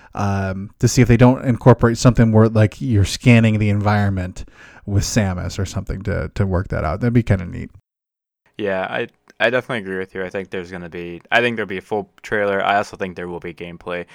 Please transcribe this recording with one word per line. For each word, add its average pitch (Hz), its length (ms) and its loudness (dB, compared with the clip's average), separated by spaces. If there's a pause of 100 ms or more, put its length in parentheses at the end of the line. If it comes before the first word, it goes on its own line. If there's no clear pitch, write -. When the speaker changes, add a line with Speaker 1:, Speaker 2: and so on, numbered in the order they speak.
(140)
Speaker 1:
um, 98 640 -4
to - 80 2
see 123 160 4
if 110 60 4
they 120 80 6
don't 123 280 4
incorporate 117 540 4
something 117 320 4
where, 110 180 6
like, 107 320 2
you're 113 240 2
scanning 113 540 4
the 107 120 0
environment 101 800 -2 (380)
with 98 160 0
Samus 90 560 -2
or 98 80 -4
something 92 360 -8
to, 85 340 -6
to 101 100 0
work 92 220 -2
that - 160 -6
out. 78 160 -4
That'd 120 120 -2
be 120 120 4
kinda 90 220 0
neat. 85 240 -12 (840)
Speaker 2:
Yeah, 95 320 -4
I, 120 200 -6 (320)
I 113 100 2
definitely 123 300 -4
agree 95 180 -8
with 95 160 -10
you. 95 100 -8
I 90 60 -8
think 95 200 -8
there's 90 200 -10
gonna 87 180 -12
be, 87 320 -12 (100)
I 120 100 2
think 120 160 -2
there'll 107 120 -6
be 95 100 -8
a 90 40 -10
full 104 280 -6 (120)
trailer. 101 420 -2
I 101 120 2
also 104 200 -4
think 92 200 -10
there 87 120 -10
will 87 120 -10
be 87 120 -12
gameplay. 87 640 -12